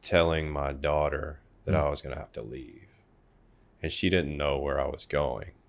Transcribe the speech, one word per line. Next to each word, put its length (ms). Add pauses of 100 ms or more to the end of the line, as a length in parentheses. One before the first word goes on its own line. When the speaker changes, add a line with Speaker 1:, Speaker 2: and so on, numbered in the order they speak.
Speaker 1:
telling 480
my 220
daughter 680 (260)
that 80
Speaker 2:
Hmm. 120
Speaker 1:
I 40
was 120
gonna 140
have 180
to 80
leave. 460 (960)
And 100
she 180
didn't 280
know 200
where 220
I 80
was 180
going. 460 (180)